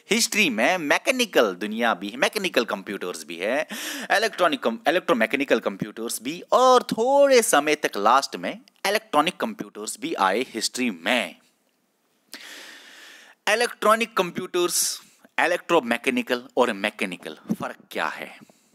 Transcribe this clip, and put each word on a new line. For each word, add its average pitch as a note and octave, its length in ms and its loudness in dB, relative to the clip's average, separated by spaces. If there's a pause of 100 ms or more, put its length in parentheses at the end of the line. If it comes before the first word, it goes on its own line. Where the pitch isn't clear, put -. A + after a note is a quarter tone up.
(100)
हिस्ट्री G#3 400 2
में C3 280 2
मैकेनिकल E3 760 2
दुनिया G#2+ 400 0
भी, G2 220 -6
मैकेनिकल E3+ 480 0
कंप्यूटर्स F#2 600 -6
भी E2 120 -14
है, A2+ 320 -4 (420)
इलेक्ट्रॉनिक F3+ 500 0
कम-, A2+ 280 -2
इलेक्ट्रोमैकेनिकल C#3 720 0
कंप्यूटर्स G#2+ 640 -8
भी, D3+ 200 -8 (100)
और B3 300 6
थोड़े C4+ 600 4
समय D3+ 320 2
तक D3+ 220 -2
लास्ट A2 400 2
में A2 240 -8 (260)
इलेक्ट्रॉनिक F3+ 500 0
कंप्यूटर्स G#2+ 640 -8
भी D3+ 140 -6
आए G2 340 2
हिस्ट्री A#2 420 -4
में। F#2 460 -2 (2000)
इलेक्ट्रॉनिक A3 680 2
कंप्यूटर्स, F3 840 -2 (380)
इलेक्ट्रोमैकेनिकल B2+ 1160 0
और A#2+ 160 4
मैकेनिकल, F#2+ 640 -6 (220)
फर्क C3 160 -10 (140)
क्या E2+ 160 -2
है? - 320 -10 (360)